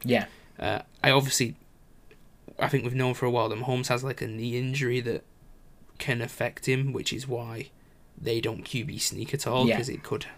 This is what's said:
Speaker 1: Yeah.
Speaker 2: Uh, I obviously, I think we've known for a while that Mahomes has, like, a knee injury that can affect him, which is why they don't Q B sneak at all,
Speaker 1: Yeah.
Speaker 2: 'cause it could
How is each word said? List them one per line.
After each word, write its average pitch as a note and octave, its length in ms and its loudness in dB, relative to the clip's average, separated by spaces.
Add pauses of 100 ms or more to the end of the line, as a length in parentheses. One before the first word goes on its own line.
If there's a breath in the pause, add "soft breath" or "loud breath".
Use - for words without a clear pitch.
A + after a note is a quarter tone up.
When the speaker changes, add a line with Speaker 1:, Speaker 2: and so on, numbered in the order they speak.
Speaker 1:
Yeah. A#2 220 2 (320 soft breath)
Speaker 2:
Uh, G2+ 220 -2 (240)
I C#3 80 8
obviously, C3+ 440 4 (1040)
I D3+ 100 0
think C#3 160 2
we've A#2+ 120 -2
known B2+ 200 2
for B2+ 100 0
a A#2+ 60 4
while A2+ 180 2
that A2 100 -4
Mahomes B2+ 280 0
has, B2 160 2
like, C3+ 180 -4
a A#2 60 -2
knee A#2 300 -4
injury B2+ 440 0
that A#2 220 -2 (720)
can A#2+ 240 0
affect - 460 -4
him, C3 260 2
which - 180 -2
is C3 160 -6
why A#2 420 -6 (500)
they A2 200 0
don't A2+ 240 -2
Q A#2 220 -4
B - 120 -8
sneak G#2 360 -2
at C#3+ 120 -2
all, B2 220 4
Speaker 1:
Yeah. A2 100 4
Speaker 2:
'cause A#2+ 120 -2
it - 140 -8
could - 240 -4 (100)